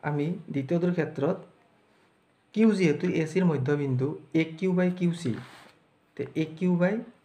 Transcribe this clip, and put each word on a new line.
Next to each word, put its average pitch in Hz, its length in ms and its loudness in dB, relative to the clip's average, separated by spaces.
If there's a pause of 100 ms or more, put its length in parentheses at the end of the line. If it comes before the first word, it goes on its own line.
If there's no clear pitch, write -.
আমি 147 240 -2 (240)
দ্বিতীয়টোৰ 170 420 -2
ক্ষেত্ৰত 165 440 -2 (1160)
কিউ 220 180 6
যিহেতু 180 340 2 (140)
এ 160 60 0
চিৰ 180 180 0
মধ্যবিন্দু, 139 640 0 (260)
এ 160 80 4 (160)
কিউ 185 140 0
বাই 180 160 2 (100)
কিউ 175 160 2
চি, 151 180 -4 (840)
তে - 60 -6 (140)
এ 156 80 0 (120)
কিউ 180 200 2
বাই 180 180 2 (300)